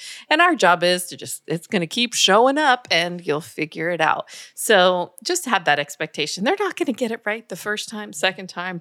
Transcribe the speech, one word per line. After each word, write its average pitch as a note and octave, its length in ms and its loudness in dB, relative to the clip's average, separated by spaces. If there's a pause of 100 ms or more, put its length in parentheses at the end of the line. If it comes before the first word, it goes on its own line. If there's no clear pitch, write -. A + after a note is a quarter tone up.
(300)
And D4+ 100 4
our F4 140 4
job F3 280 4
is F3+ 260 2
to C3+ 100 -14
just, - 280 -12
it's D#3+ 200 -6
gonna F3 200 -2
keep A#3+ 280 -4
showing A#3+ 420 4
up C#4+ 340 2
and F3 360 0
you'll D3+ 160 -2
figure D#3+ 480 -6
it E3 100 -2
out. - 300 0 (240)
So F#3 580 2 (100)
just F4 220 -4
have G3 220 0
that C#3+ 120 4
expectation. D#3 640 -6
They're F#4+ 140 2
not G4 180 -2
gonna C#4+ 180 -2
get A3+ 160 -4
it A#3 160 -8
right A3+ 240 -6
the F#3+ 40 -10
first G#3 360 -6
time, G#3 240 -12
second F#3 340 -4
time, F3+ 320 -8